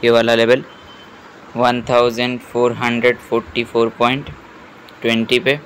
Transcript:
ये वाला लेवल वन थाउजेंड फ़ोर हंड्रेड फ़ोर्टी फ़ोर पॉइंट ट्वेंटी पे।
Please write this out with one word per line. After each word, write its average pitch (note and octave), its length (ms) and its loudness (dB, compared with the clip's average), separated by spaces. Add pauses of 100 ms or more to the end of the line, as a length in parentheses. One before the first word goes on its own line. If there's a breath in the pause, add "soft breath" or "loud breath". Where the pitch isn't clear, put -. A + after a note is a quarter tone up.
ये A#2 80 2
वाला A#2 240 4
लेवल A#2 280 2 (920)
वन B2 340 0
थाउजेंड A#2+ 520 0
फ़ोर A#2+ 340 -2
हंड्रेड A#2+ 440 0
फ़ोर्टी A#2 440 -4
फ़ोर A2+ 260 0 (100)
पॉइंट B2+ 300 -2 (720)
ट्वेंटी A#2 380 0
पे। C#3 260 -2